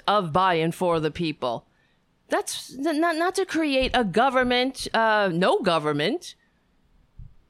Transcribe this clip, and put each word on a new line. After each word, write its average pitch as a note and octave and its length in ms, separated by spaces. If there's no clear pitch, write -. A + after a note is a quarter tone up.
of, F#3+ 240
by, F#3 220
and E3 200
for E3+ 280
the D3+ 100
people. D3 560
That's - 480
n-, D4 240
not, E4 160
not F4+ 180
to F#4+ 100
create C4+ 480
a A#3+ 120
government, B3 880
uh, G#3+ 400
no A3+ 260
government. E3 760